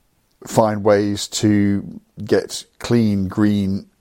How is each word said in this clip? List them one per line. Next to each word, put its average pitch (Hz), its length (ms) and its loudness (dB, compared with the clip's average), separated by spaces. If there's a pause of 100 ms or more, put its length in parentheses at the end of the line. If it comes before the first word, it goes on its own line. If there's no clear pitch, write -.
(480)
find 107 380 0
ways 104 420 2
to 101 720 0 (240)
get - 400 -2 (160)
clean, 104 480 0
green, 101 580 0 (160)